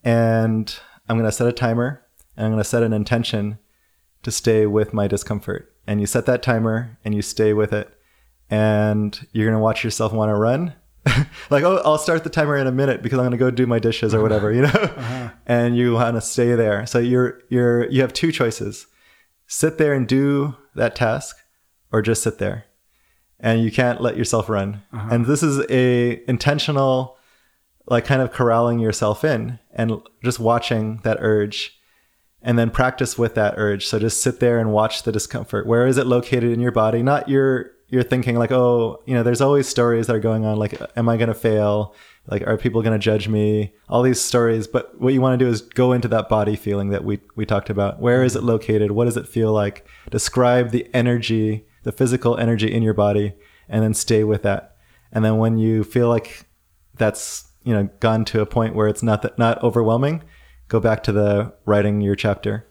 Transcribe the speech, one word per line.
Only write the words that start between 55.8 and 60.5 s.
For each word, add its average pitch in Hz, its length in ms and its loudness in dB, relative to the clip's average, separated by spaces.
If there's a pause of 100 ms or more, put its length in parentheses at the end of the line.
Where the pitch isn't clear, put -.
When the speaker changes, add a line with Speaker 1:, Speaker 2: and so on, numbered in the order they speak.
Speaker 1:
feel 120 240 0
like - 380 -2 (500)
that's, - 500 -4 (160)
you 117 120 0
know, 101 140 0 (120)
gone 110 260 2
to 110 140 -2
a 104 60 0
point 113 280 -2
where 107 140 2
it's - 140 -4
not 110 200 0
that, - 160 -6
not 117 240 0
overwhelming, 120 600 0 (460)